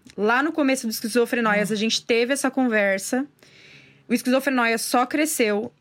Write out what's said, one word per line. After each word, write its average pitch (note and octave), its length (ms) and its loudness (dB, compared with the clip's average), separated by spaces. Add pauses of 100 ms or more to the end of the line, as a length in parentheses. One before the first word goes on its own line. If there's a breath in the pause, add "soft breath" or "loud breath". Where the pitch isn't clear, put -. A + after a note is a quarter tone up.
(160)
Lá A3+ 260 2
no D#4+ 100 0
começo C4 340 0
do A3 40 -4
Esquizofrenóias, A3 840 0
a G#3+ 40 -2
gente A3 280 -2
teve A#3+ 280 0
essa C4+ 180 -2
conversa. A3 760 0 (840 loud breath)
O A#3 60 0
Esquizofrenóia B3 640 0
só B3+ 280 2
cresceu A#3+ 760 0